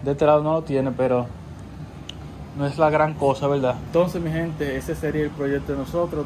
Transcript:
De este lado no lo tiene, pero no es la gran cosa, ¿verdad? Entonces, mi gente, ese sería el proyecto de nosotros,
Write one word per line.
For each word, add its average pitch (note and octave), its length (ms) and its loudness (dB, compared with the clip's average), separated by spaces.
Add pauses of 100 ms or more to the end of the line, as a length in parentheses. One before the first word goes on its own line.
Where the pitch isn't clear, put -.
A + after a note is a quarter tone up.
De C#3 80 2
este D3 120 2
lado D3+ 180 8
no D3+ 100 2
lo D#3+ 100 2
tiene, C3+ 300 0
pero B2 340 2 (1300)
no C#3+ 100 -2
es C#3 120 -2
la D#3+ 100 6
gran D#3 260 4
cosa, C#3 340 2
¿verdad? B2+ 280 2 (100)
Entonces, E3+ 340 2
mi E3 100 -2
gente, D#3 460 -2
ese D3+ 180 -4
sería D3+ 300 -2
el C#3+ 60 -2
proyecto C#3 420 -2
de C#3 60 -2
nosotros, E3 480 -2